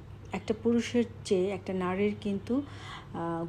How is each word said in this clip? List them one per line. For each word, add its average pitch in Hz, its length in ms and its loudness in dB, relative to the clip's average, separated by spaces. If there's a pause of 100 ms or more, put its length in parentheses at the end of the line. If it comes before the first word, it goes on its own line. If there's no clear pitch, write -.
(320)
একটা 202 220 -2 (100)
পুরুষের 233 400 4 (220)
চেয়ে 185 260 4
একটা 190 220 -4
নারীর 185 480 2
কিন্তু, 208 400 0 (520)
আহ, 170 360 -2